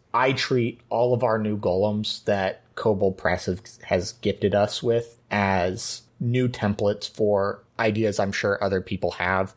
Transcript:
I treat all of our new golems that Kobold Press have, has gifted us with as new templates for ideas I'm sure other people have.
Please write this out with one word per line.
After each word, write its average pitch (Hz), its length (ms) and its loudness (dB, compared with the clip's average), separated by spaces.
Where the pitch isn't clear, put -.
I 131 180 4
treat 123 560 0
all 123 240 2
of 117 120 2
our 113 140 2
new 107 200 -2
golems 104 640 0
that 98 380 0
Kobold 98 420 0
Press - 280 -2
have, 90 140 -2
has 92 300 -2
gifted 101 420 -2
us 104 280 0
with 117 360 -2
as 98 720 0
new 123 280 0
templates 104 600 -2
for 101 520 0
ideas 107 420 0
I'm 98 120 0
sure 101 300 0
other 95 180 2
people 90 320 -4
have. 95 440 0